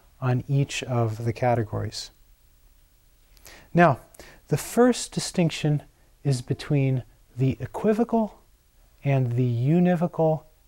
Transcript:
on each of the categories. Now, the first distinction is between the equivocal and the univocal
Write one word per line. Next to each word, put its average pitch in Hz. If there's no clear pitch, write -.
on 127
each 139
of 117
the 117
categories. 110
Now, 170
the 143
first -
distinction 151
is 131
between 135
the 131
equivocal 220
and 131
the 123
univocal 165